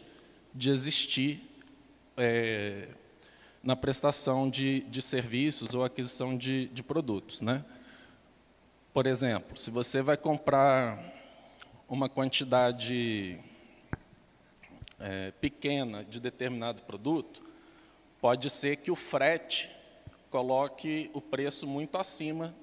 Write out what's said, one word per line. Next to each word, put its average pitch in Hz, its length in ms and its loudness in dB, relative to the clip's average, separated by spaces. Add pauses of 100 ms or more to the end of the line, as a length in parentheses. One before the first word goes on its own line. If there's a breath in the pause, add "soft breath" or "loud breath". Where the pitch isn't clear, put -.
(540 loud breath)
de 127 160 0
existir, 139 720 2 (760)
é, 113 720 2 (760 loud breath)
na 127 100 2
prestação 135 760 2
de, 135 320 0
de 127 200 -6
serviços 123 720 0
ou 127 80 0
aquisição 127 560 -2
de, 131 300 -2
de 123 160 -12
produtos, 131 560 -2
né? 127 240 0 (1300 loud breath)
Por 131 140 4
exemplo, 127 500 0
se - 140 0
você 123 300 0
vai 143 160 4
comprar 139 840 4 (840 loud breath)
uma 139 220 -2
quantidade, 123 1300 0 (1600 loud breath)
é, 95 400 -8
pequena 139 640 -2
de 107 160 -14
determinado 120 600 -4
produto, 127 600 -4 (800 loud breath)
pode 127 300 4
ser 143 260 0
que 160 160 -2
o 170 40 0
frete - 760 0 (580)
coloque 139 840 0
o 143 80 -8
preço 139 440 -4
muito 143 320 -4
acima 165 640 -4